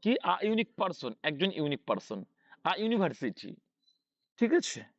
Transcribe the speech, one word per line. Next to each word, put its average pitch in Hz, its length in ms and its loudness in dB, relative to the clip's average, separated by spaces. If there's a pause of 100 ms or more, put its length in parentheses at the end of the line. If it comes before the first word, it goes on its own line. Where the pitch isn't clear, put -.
কি? 214 120 2 (100)
আ 175 200 2
ইউনিক 220 340 0
পারসন, 170 360 -2 (100)
একজন 156 280 0
ইউনিক 147 360 -2
পারসন, 101 320 -2 (460)
আ 165 120 2
ইউনিভার্সিটি, 185 720 0 (880)
ঠিক 233 140 2
আছে? - 280 0 (180)